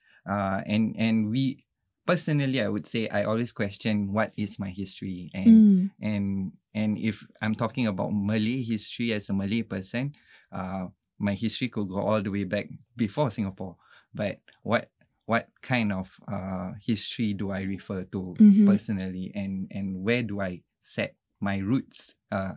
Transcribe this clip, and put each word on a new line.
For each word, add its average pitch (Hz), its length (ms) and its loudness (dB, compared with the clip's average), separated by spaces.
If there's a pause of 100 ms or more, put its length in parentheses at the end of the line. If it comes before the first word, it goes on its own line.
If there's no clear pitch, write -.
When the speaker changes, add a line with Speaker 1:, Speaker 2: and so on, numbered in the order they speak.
(280)
Speaker 1:
Uh, 98 380 -2
and, 107 320 0
and 113 320 2
we, 131 340 -2 (440)
personally, 147 540 0
I 101 80 0
would 104 180 -2
say 113 200 -2
I 101 180 0
always 113 260 0
question 101 600 -2
what 107 240 0
is 104 220 -4
my 95 120 -6
history. 95 680 -10
And, 92 120 4
Speaker 2:
Mm. 208 440 10 (100)
Speaker 1:
and, 98 500 -2 (220)
and 107 240 0
if 107 260 -4 (180)
I'm 110 120 -2
talking 117 320 -2
about 101 280 -2
Malay 107 500 0
history 113 500 -4
as 104 160 -4
a 101 40 -2
Malay 98 280 0
person, 117 520 -4 (380)
uh, 92 360 -6 (320)
my 101 160 0
history 113 340 -4
could 104 200 -4
go 95 120 -4
all 104 220 2
the 98 80 -4
way 101 140 -2
back 101 240 -4 (280)
before 123 320 0
Singapore. 98 460 -6 (380)
But 98 260 -4 (240)
what, 110 260 0 (360)
what 117 220 0 (140)
kind 113 320 0
of, 92 160 -6 (180)
uh, 95 440 -6 (100)
history 110 520 -2
do 98 180 -4
I 95 100 -4
refer 95 440 -6
to 92 340 -8
Speaker 2:
Mm-hmm. 208 280 10
Speaker 1:
personally? 95 680 0
And, 95 360 -6
and 95 320 -6
where 120 200 0
do 101 180 -6
I 90 200 -6 (200)
set - 340 -8 (240)
my 101 200 -2
roots? - 560 -4 (160)
Uh, 95 240 -4